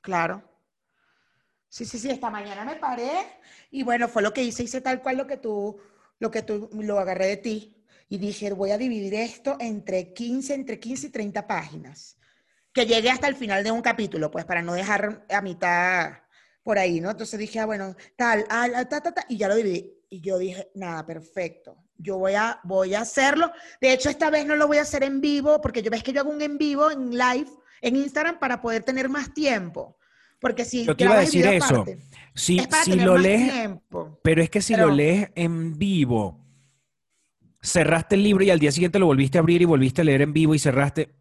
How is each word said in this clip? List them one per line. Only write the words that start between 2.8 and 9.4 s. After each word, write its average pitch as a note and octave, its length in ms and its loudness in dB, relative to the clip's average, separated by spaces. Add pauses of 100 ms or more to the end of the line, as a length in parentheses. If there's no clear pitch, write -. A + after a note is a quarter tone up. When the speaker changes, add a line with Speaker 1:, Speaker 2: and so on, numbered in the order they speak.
Speaker 1:
y C4+ 100 -6
bueno, A#3+ 240 0
fue A3+ 160 0
lo G#3+ 100 0
que C4 120 -2
hice, A#3 180 -6
hice A#3+ 180 -8
tal B3+ 220 -4
cual C4 140 -2
lo C4 100 -4
que C4+ 100 -8
tú, G#3 420 -6 (420)
lo A3+ 100 -4
que A3 120 -6
tú, G#3+ 300 -8
lo G#3 280 -2
agarré F#3 260 -2
de G3+ 120 -2
ti G#3+ 460 -10 (240)
y G3 100 -8
dije, G3+ 340 -6
"Voy G3 180 -2
a G#3 80 0
dividir G#3+ 360 -4
esto A#3 440 -4